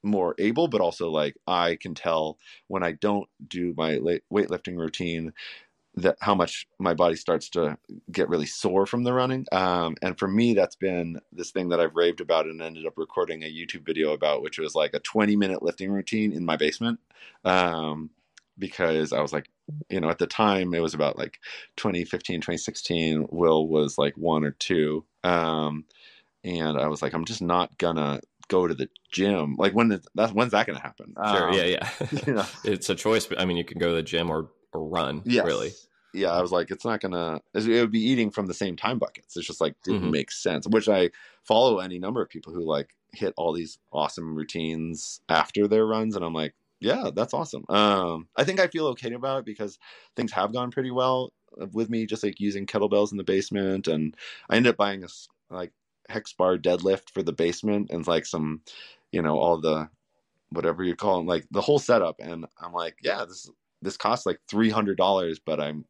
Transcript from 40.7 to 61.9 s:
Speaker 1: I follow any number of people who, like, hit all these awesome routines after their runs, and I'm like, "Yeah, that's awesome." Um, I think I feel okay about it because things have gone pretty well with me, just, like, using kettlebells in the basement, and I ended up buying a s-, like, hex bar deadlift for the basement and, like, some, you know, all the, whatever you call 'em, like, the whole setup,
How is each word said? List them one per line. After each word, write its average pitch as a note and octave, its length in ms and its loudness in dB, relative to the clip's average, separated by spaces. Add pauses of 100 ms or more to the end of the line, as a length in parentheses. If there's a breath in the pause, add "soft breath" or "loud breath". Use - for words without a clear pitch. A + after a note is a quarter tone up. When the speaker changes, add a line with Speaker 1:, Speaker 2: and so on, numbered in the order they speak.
Speaker 1:
I F#2 220 6 (340 loud breath)
follow A2+ 360 4
any F2+ 180 -8
number G2+ 240 -4
of D#2 80 -6
people - 240 -14
who, E2+ 100 -4
like, D2 320 -2 (160)
hit F#2+ 240 -4
all E2 160 0
these E2 260 -6 (140)
awesome D#2 420 -2
routines D#2+ 920 -6
after E2 400 4
their A2 160 4
runs, A2 320 0
and F2+ 80 -2
I'm E2 80 -4
like, D#2 220 -4 (260)
"Yeah, D#3+ 340 -2
that's A2 200 -2
awesome." - 340 -6
Um, F#2 680 2
I C3+ 80 4
think F#3+ 140 0
I F#3 100 4
feel D#3 200 -2
okay A#2+ 240 -6
about C3 280 -4
it A2+ 40 -14
because G#2+ 340 -10 (380 loud breath)
things A2+ 160 -2
have G#2 200 0
gone B2 180 -4
pretty B2+ 200 -4
well B2+ 420 0 (400)
with A2 180 -2
me, A2+ 160 -2
just, - 180 -6
like, G2+ 160 -2
using G2 260 -2
kettlebells G#2 460 2
in G2+ 60 -6
the F#2 60 -6
basement, F#2+ 640 0
and D#2 300 0 (320 loud breath)
I - 80 4
ended A#2+ 140 8
up - 80 2
buying G2 240 0
a F2 40 -14
s-, - 220 -20 (220)
like, F2+ 220 -8 (360)
hex - 240 -8
bar F#2 240 4
deadlift F2+ 540 2
for - 120 -4
the E2 120 -2
basement G#2 560 0
and, D#2+ 160 -4
like, E2 180 2
some, D#2 380 -4 (500 loud breath)
you F2 80 0
know, D#2 180 2
all E2 220 4
the, D#2 300 0 (600)
whatever E2+ 320 -2
you F2 140 0
call F#2+ 240 0
'em, E2 60 -4
like, E2+ 240 -2
the G2 100 -2
whole D3 180 4
setup, F#2 420 2